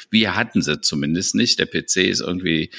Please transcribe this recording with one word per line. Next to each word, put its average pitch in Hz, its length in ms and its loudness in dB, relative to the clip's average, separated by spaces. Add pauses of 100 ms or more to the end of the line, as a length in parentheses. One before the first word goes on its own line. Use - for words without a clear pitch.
(120)
wir 107 240 2
hatten 110 260 0
sie 73 180 0
zumindest 78 540 -2
nicht. 113 240 2
Der 90 80 2
P - 220 -6
C 92 200 2
ist 98 120 0
irgendwie, 82 600 -2